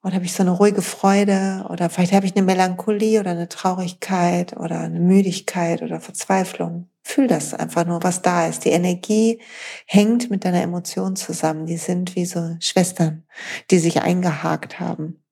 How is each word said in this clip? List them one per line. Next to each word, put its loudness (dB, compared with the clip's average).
Oder -4
hab 0
ich -6
so 0
eine 4
ruhige 4
Freude? 2
Oder -2
vielleicht 2
hab 4
ich -2
eine 4
Melancholie 2
oder -2
eine -4
Traurigkeit -2
oder -6
eine -6
Müdigkeit 2
oder -6
Verzweiflung? -4
Fühl 2
das 0
einfach -2
nur, -2
was 0
da 2
ist. -6
Die 4
Energie 2
hängt 4
mit -2
deiner 2
Emotion -4
zusammen. -4
Die -4
sind -2
wie 0
so -4
Schwestern, 0
die 6
sich 2
eingehakt -2
haben. -8